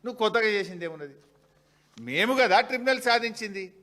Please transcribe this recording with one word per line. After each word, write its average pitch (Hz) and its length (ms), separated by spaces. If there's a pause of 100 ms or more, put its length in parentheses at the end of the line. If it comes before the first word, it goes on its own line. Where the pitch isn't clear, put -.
నువ్వు 247 120
కొత్తగా 220 280
చేసింది 185 400
ఏమున్నది? 147 280 (840)
మేము 160 420
కదా 214 200
ట్రిబ్యునల్ 254 400
సాధించింది 220 800